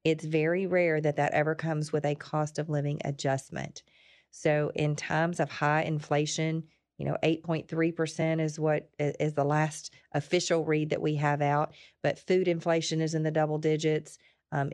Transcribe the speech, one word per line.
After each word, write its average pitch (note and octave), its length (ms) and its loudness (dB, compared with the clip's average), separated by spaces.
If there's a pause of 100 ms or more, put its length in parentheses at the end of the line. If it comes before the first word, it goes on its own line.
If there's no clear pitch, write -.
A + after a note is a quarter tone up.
it's D#3+ 180 2
very D#3+ 440 0
rare F3 340 2
that D3 160 0
that C#3+ 160 2
ever D3+ 200 2
comes D#3 380 -2
with D3+ 140 -2
a D3 100 0
cost D3+ 440 -4
of D#3 100 -4
living D3 340 -2
adjustment. - 800 -4 (480)
So D3+ 420 0
in D3+ 220 0
times E3 460 0
of D3 100 -2
high D3+ 300 2
inflation, D#3 840 -2 (340)
you C#3 80 -6
know, C#3+ 180 -2
eight D#3+ 200 2
point E3 240 -4
three E3 240 0
percent D#3+ 480 -2
is D#3 180 -2
what D3+ 320 0 (120)
i-, C#3+ 180 0
is D3 140 2
the C#3+ 100 0
last D3+ 500 0 (200)
official E3 500 0
read D#3 280 0
that - 100 -2
we D3+ 140 0
have D3 260 0
out. D3 320 0 (280)
But - 180 -2
food F#3 280 2
inflation E3 540 0
is D#3+ 140 0
in D#3 80 2
the D#3 80 2
double D#3 260 2
digits. D#3 600 0 (360)
Um, C#3 200 -2